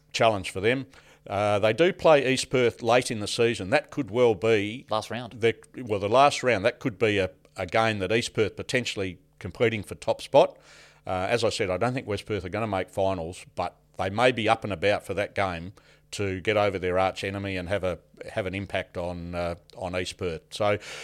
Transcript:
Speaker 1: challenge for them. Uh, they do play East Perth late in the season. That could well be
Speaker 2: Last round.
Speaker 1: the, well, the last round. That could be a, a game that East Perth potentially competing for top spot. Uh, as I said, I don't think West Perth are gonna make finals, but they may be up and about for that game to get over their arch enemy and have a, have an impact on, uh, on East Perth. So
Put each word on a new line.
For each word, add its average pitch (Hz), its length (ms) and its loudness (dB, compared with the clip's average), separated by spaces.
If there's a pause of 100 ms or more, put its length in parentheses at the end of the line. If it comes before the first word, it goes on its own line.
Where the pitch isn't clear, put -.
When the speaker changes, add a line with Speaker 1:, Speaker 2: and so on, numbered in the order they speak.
(140)
Speaker 1:
challenge 107 380 2
for 95 100 -8
them. 127 260 0 (400)
Uh, 104 320 0
they 107 140 4
do 170 220 4
play 143 360 6
East 131 200 -2
Perth 123 320 2
late 120 280 4
in 113 100 -6
the 101 60 -6
season. 110 440 0
That 147 200 0
could 117 200 -6
well 117 240 4
be 110 560 0
Speaker 2:
Last 107 200 -2
round. 117 300 -10
Speaker 1:
the, 113 140 4 (280)
well, 104 160 -2
the 98 120 -2
last 139 320 4
round. 110 240 2
That - 120 0
could 104 200 -4
be 107 180 2
a, 92 140 0 (260)
a 95 80 -6
game 110 360 0
that 92 120 -2
East 120 220 -2
Perth 107 220 0
potentially 98 640 -4 (200)
competing 110 440 -2
for - 120 -12
top - 260 -4
spot. - 380 4 (480)
Uh, 92 240 -2
as 117 120 0
I 113 60 4
said, 98 220 -2
I 92 80 0
don't 123 160 -2
think 131 120 -8
West 101 200 -6
Perth 101 180 -4
are 90 60 -10
gonna 107 160 -4
make 95 240 -4
finals, 92 640 -4
but 90 220 -6 (200)
they 95 140 -4
may 120 220 2
be 110 160 -2
up 113 160 2
and 104 80 -6
about 95 340 0
for 98 80 -6
that 95 200 -4
game 92 380 -4 (380)
to 95 320 -4
get 107 140 2
over 101 220 2
their 90 200 0
arch 92 260 0
enemy 98 320 -4
and 90 120 -6
have 95 160 -2
a, 90 140 -2 (340)
have 104 140 -4
an 92 80 -6
impact 95 420 -6
on, 87 380 -8
uh, 87 200 -4 (220)
on 90 200 -6
East 92 220 -6
Perth. 87 320 -6
So 104 280 0 (240)